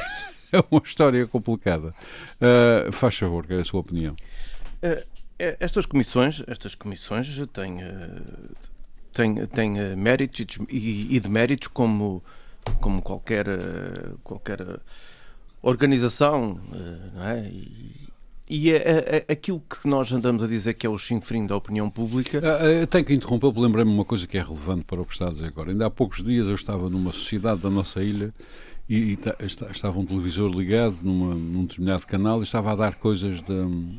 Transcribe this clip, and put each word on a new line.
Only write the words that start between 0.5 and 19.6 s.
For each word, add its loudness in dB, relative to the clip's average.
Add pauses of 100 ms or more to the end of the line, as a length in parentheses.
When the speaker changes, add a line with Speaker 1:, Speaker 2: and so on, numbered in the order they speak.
Speaker 1:
é 8
uma 6
história 4
complicada. 0 (440)
Eh, 8
faz 2
favor, -2
quero 0
a 0
sua -2
opinião. -4 (680)
Speaker 2:
Eh, -2 (320)
eh, -2
estas 0
comissões, 2
estas -10
comissões -6 (280)
têm, -8
eh, -10 (1040)
têm, 2 (120)
têm, 0
eh, -2
méritos 2
e -4
des-, -12 (120)
e, 0
e 6
deméritos 2
como, 0 (580)
como 2
qualquer, -2
eh, -6 (100)
qualquer, -8
eh, -8 (840)
organização, 4 (140)
eh, -10 (180)
não -8
é? -4
E, -14 (420)
e 4
é, 6
é, 4
é 2
aquilo -2